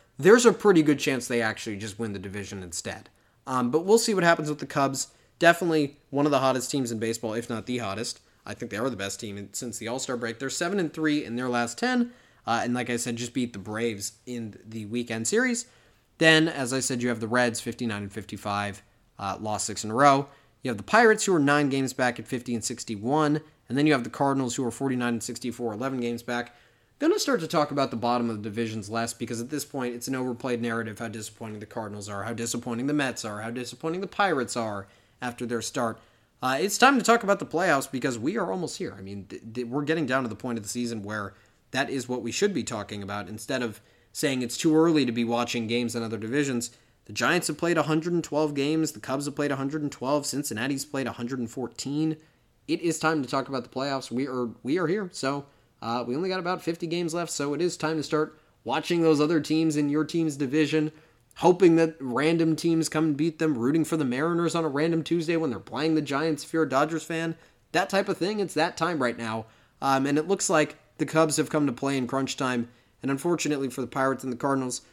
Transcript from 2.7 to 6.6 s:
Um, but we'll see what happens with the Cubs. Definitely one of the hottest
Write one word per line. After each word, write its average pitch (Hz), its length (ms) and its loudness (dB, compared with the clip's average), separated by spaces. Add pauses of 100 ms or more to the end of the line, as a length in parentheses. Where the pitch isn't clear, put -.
Um, 123 240 0
but 160 120 2
we'll 202 140 6
see 226 160 0
what 185 80 2
happens 165 260 4
with 151 120 -4
the 139 60 -8
Cubs. 135 420 0 (320)
Definitely 165 560 4 (140)
one 143 140 2
of 151 60 4
the 139 80 4
hottest 131 320 2